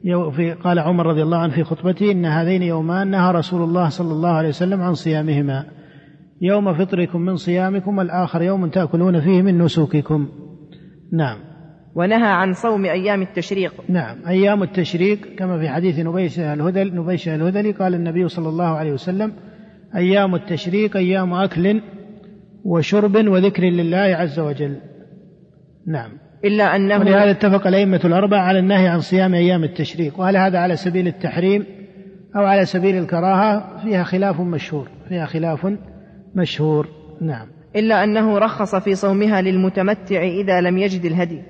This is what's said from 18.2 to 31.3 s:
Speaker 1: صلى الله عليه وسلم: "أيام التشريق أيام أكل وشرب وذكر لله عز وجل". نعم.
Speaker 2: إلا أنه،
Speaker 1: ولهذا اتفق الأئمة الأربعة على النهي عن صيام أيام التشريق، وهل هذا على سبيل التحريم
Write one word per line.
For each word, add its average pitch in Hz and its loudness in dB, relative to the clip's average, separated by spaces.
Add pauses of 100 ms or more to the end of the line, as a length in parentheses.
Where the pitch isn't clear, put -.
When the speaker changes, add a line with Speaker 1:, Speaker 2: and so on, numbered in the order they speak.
Speaker 1:
صلى 165 -6
الله 165 -2
عليه 156 -4
وسلم: 190 -4 (640)
"أيام 185 2
التشريق 185 -2
أيام 185 0
أكل 190 0 (840)
وشرب 202 2
وذكر 190 2
لله 180 2
عز 160 -2
وجل". 143 -4 (1120)
نعم. 131 -6 (340)
Speaker 2:
إلا 202 4
أنه، 196 4
Speaker 1:
ولهذا 202 6
اتفق 196 4
الأئمة 190 4
الأربعة 196 4
على 185 2
النهي 190 4
عن 170 0
صيام 185 2
أيام 175 2
التشريق، 151 -6
وهل 190 2
هذا 185 2
على 175 0
سبيل 180 -2
التحريم 175 -2 (720)